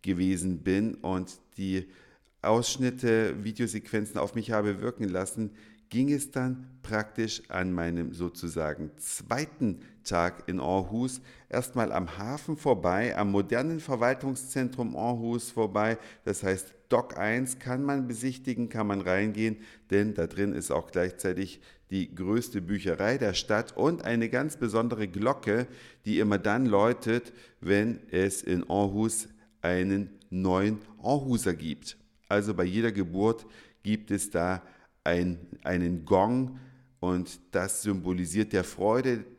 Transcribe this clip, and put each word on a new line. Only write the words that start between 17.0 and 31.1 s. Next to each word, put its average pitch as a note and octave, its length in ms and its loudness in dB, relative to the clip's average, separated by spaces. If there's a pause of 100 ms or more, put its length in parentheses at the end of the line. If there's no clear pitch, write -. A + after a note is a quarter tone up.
eins B2 420 0
kann B2+ 240 -4
man C#3 240 0
besichtigen, A#2+ 640 -4
kann A2 180 -2
man G2 140 0
reingehen, G#2+ 560 2 (320)
denn G#2 240 4
da E2 140 0
drin G2+ 260 0
ist D2+ 180 -4
auch D#2+ 200 0
gleichzeitig F#2 680 -2 (300)
die F#2 260 -4
größte G2+ 460 0
Bücherei F#2+ 560 0
der G#2 160 0
Stadt - 420 0
und D#3+ 300 0
eine A#2 240 2
ganz C#3 260 -2
besondere A2 540 0
Glocke, A2+ 580 0 (380)
die G#2 140 2
immer G2+ 180 4
dann A2 300 2
läutet, A2+ 680 2 (260)
wenn G#2 400 2 (120)
es F#2+ 300 2
in F2 280 -2
Aarhus G2+ 580 0 (340)
einen F#2+ 480 0 (200)
neuen F#2+ 480 2 (260)
Aarhuser B2+ 500 2